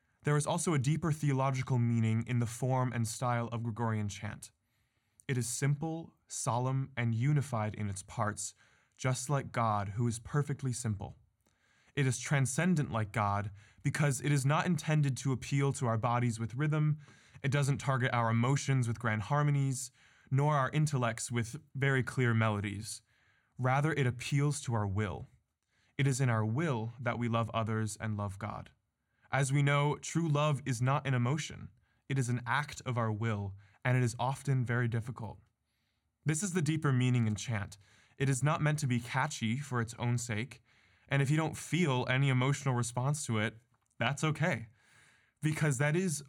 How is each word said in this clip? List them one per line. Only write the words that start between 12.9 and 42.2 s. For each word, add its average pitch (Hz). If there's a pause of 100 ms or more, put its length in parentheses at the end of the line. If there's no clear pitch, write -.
like 110
God 101 (320)
because 143
it 147
is 135
not 156
intended 156
to 135
appeal 139
to 127
our 113
bodies 120
with 113
rhythm. 151 (460)
It 135
doesn't 143
target 131
our 117
emotions 127
with 117
grand 107
harmonies, 139 (400)
nor 147
our 131
intellects 131
with 117 (140)
very 135
clear 120
melodies. 104 (560)
Rather, 139
it 135
appeals 143
to 120
our 107
will. 95 (720)
It 139
is 131
in 127
our 110
will 117
that 117
we 120
love 117
others 110
and 110
love 101
God. - (600)
As 135
we 143
know, 143
true 165
love 147
is 123
not 131
an 135
emotion. 127 (380)
It 135
is 123
an 123
act 135
of 123
our 113
will, 104 (300)
and 127
it 127
is 117
often 131
very 120
difficult. 113 (840)
This 156
is 190
the 185
deeper 151
meaning 123
in 107
chant. 101 (400)
It 135
is 127
not 151
meant 147
to 143
be 120
catchy 131
for 127
its 113
own 117
sake, 110 (480)
and 139
if 131
you 151
don't 156
feel 143
any 135